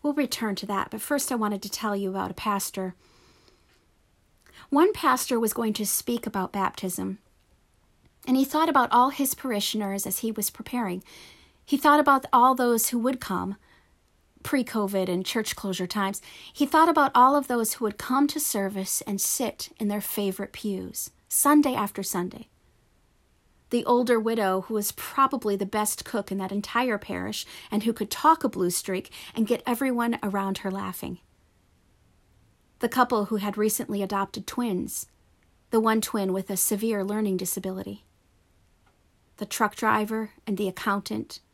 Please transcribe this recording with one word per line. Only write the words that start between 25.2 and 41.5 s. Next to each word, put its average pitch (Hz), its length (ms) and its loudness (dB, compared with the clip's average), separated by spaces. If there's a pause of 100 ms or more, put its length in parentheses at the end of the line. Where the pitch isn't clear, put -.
the 196 80 -2
best 208 400 -4
cook 202 260 -6
in 196 80 -4
that 190 140 -6
entire 240 460 -2
parish 185 480 -8 (240)
and 208 140 -2
who 226 80 2
could 214 180 -4
talk 320 340 4
a 254 40 2
blue 180 220 0
streak 190 400 -6 (240)
and 226 120 0
get 233 200 0
everyone 240 560 0
around 196 360 -2
her 196 120 -6
laughing. 190 500 -8 (1600)
The 233 80 0
couple 240 380 2
who 220 100 -2
had 202 200 -4
recently 208 460 -2
adopted 196 440 -4
twins, - 600 -4 (640)
the 226 100 4
one 220 200 4
twin 196 320 -2
with 190 180 -4
a 196 60 -4
severe 214 460 0
learning 202 360 -2
disability. 190 680 -8 (1300)
The 202 80 -8
truck 220 280 0
driver 214 580 0 (140)
and 196 120 -2
the 202 100 0
accountant. 202 720 -4 (140)